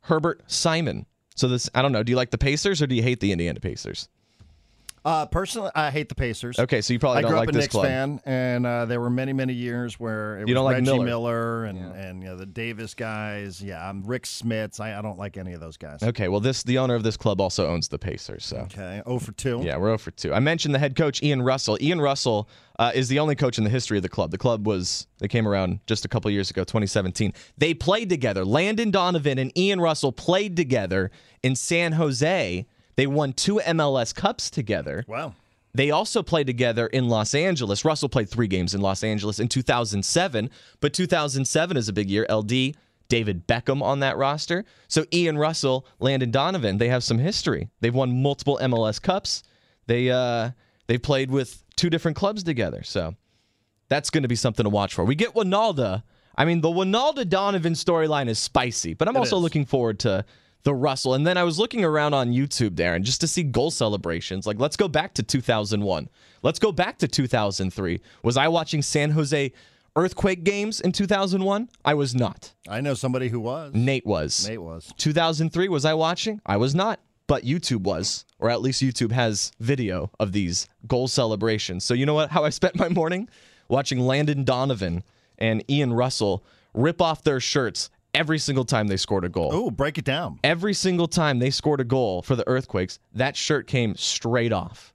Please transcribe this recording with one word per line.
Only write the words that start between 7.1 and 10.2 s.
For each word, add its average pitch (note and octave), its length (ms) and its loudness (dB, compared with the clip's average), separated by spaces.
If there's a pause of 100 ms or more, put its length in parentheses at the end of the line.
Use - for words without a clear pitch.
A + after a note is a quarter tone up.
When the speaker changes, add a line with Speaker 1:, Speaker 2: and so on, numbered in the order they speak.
Speaker 2:
I - 60 4
Speaker 1:
don't A2+ 80 2
Speaker 2:
grew A2 80 4
Speaker 1:
like A2+ 100 2
Speaker 2:
up D3 60 0
a - 20 4
Speaker 1:
this D3 80 4
Speaker 2:
Knicks - 80 -6
Speaker 1:
club. G2+ 140 4
Speaker 2:
fan, C3+ 360 -2
and, B2+ 420 0
uh, A#2+ 200 0
there A#2+ 160 -2
were A#2+ 80 0
many, C3 240 -2
many C3 180 0
years A#2+ 480 -6
where G#2+ 380 -6